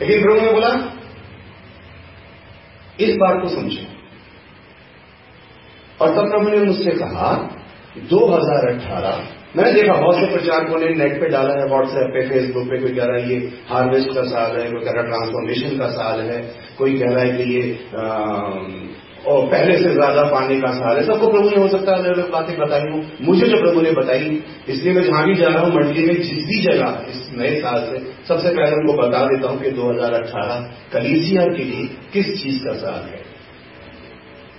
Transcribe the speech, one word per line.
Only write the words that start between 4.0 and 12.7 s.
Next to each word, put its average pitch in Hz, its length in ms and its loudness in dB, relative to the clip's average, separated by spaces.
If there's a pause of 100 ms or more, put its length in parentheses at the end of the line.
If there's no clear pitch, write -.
और - 80 4
तब 202 220 0
प्रभु 208 180 2
ने 208 80 2
मुझसे 196 340 2
कहा, - 680 -4 (380)
"दो 208 280 2
हज़ार 143 500 2
अठारह", - 480 -6 (340)
मैंने 214 160 4
देखा 208 200 6
बहुत 165 220 4
से 190 220 0
प्रचारकों 165 420 0
ने 160 100 0
नेट 143 320 0
पे - 80 0
डाला 135 240 0
है, 139 120 0
WhatsApp 131 420 0
पे, 127 200 -2
Facebook 127 380 0
पे, 127 140 -2